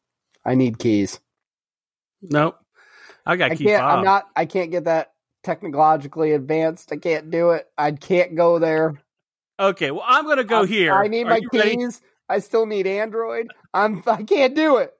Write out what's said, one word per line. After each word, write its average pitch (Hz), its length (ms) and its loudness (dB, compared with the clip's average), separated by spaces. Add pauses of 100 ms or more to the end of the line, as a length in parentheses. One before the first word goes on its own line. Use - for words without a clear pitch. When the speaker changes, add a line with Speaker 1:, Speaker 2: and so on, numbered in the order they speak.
(460)
Speaker 1:
I 123 100 -2
need 127 240 0
keys. 104 400 0 (1040)
Speaker 2:
Nope. 151 340 -2 (680)
I 165 120 0
got 151 140 0
Speaker 1:
I 165 40 -4
Speaker 2:
key 160 100 -2
Speaker 1:
can't, 208 160 4
Speaker 2:
fob. 135 180 2
Speaker 1:
I'm - 60 0
not, 196 180 4 (120)
I 160 120 0
can't 175 240 -4
get 175 140 -4
that 160 240 -2 (340)
technologically 156 880 0
advanced. 156 600 -2
I 151 60 -6
can't 156 320 -4
do 170 220 2
it. 160 160 -2 (100)
I 151 140 0
can't 170 440 0
go 170 220 4
there. 160 380 0 (640)
Speaker 2:
Okay, 185 320 0
well, 175 160 -8
I'm 285 180 4
gonna 285 180 0
go 220 180 0
Speaker 1:
I'm, 190 60 2
Speaker 2:
here. 214 260 0
Speaker 1:
I 202 140 2
need 233 200 -4
Speaker 2:
Are 233 40 4
Speaker 1:
my 226 60 4
Speaker 2:
you 233 160 -4
ready? 220 240 2
Speaker 1:
keys. 247 240 -8 (260)
I 202 120 -2
still 226 260 -2
need 202 220 -4
Android. 226 600 -6 (260)
I'm, 208 320 0
I 214 160 0
can't 277 320 2
do 311 220 2
it. 175 220 -2